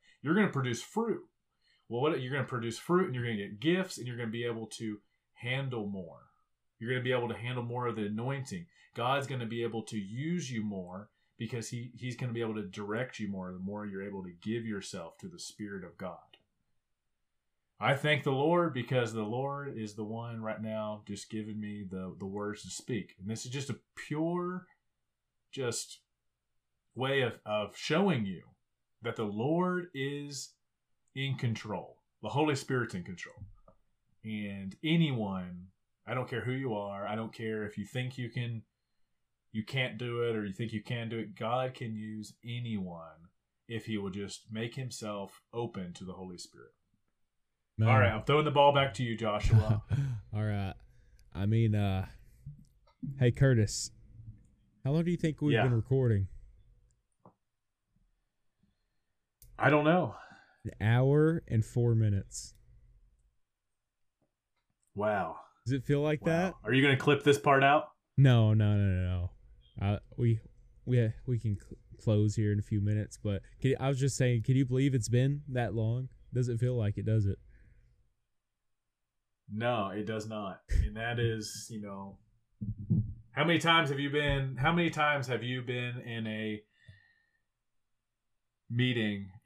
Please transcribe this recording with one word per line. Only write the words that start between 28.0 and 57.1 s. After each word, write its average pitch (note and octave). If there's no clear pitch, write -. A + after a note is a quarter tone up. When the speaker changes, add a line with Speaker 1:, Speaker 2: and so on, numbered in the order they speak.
Speaker 1:
you F2
that A#2
the A#2
Lord E3+
is C#3+
in C3+
control. G#2+
The G#2+
Holy D3
Spirit's B2+
in F2+
control. -
And G2+
anyone, G#2
I A2
don't B2+
care A#2
who B2
you C3
are, G2+
I G#2+
don't A2
care A2
if G#2
you G2+
think B2+
you B2
can, A#2+
you A2
can't B2+
do A#2+
it, A#2
or G#2+
you G2
think A2+
you G#2+
can A#2
do A2+
it, A2
God B2+
can A2+
use G#2+
anyone F2+
if A2+
he A2
will G2
just G2
make A2+
himself G#2+
open A#2
to F#2
the F#2
Holy F#2
Spirit. -
Speaker 2:
Man. A2
Speaker 1:
All A2+
right, G2
I'm G#2+
throwing D3+
the D3+
ball C#3+
back C#3
to B2+
you, A2+
Joshua. G#2+
Speaker 2:
<laughs> A2+
All G#2+
right. G2+
I F#2+
mean, A2
uh, F#2+
hey, B2
Curtis, A#2+
how C3
long D#3+
do F3
you E3+
think D#3
we've D3
Speaker 1:
Yeah. A2
Speaker 2:
been B2
recording? A2+